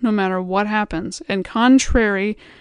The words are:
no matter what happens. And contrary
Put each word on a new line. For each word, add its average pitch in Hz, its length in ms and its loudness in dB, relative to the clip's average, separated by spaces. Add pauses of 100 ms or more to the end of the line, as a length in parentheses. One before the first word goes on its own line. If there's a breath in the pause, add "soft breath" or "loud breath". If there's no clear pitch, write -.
no 233 100 0
matter 185 300 0
what 190 260 -2
happens. 208 600 -4
And 190 180 -4
contrary 220 920 2 (240 loud breath)